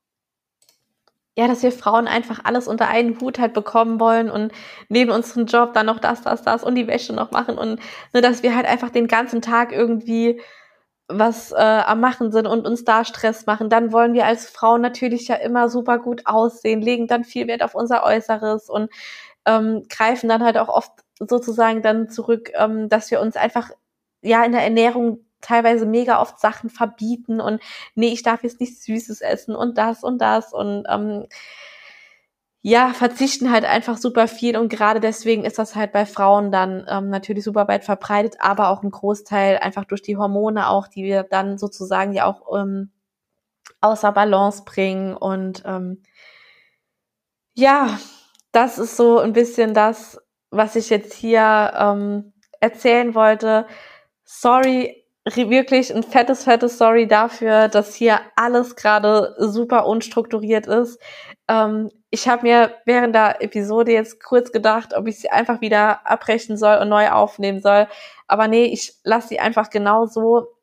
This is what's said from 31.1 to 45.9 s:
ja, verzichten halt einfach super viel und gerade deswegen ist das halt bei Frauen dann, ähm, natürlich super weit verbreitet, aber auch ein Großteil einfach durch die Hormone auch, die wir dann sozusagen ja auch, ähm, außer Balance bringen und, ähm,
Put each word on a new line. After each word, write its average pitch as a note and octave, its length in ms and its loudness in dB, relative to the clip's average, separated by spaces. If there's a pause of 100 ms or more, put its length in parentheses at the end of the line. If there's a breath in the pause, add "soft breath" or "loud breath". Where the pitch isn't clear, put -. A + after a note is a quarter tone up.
ja, A#3+ 300 4
verzichten B3 560 -2
halt A3+ 140 2
einfach A3+ 320 -2
super A#3 320 0
viel A#3 280 -4
und A3+ 120 -2
gerade A3 320 0
deswegen A3 440 -2
ist - 140 -6
das A3 160 -6
halt G#3 180 -4
bei G#3 140 0
Frauen G3+ 460 2
dann, F#3+ 360 -2
ähm, G3 220 -6
natürlich G3 320 -6
super G#3 240 0
weit G3+ 180 -2
verbreitet, G#3 540 -4
aber G3+ 300 0
auch G3 160 -4
ein G3+ 80 -6
Großteil G3 640 -2
einfach G3 260 -6
durch - 180 -8
die G#3 140 -6
Hormone G#3 520 -2
auch, G3 180 0
die - 160 -14
wir F#3+ 220 -2
dann G3 340 -4
sozusagen G3 540 -4
ja F#3+ 120 -2
auch, G3 320 -4
ähm, G3 360 -6 (880)
außer G#3+ 320 2
Balance G3+ 520 2
bringen F#3+ 520 -4
und, F#3+ 500 -6
ähm, F#3 360 -10 (1500 soft breath)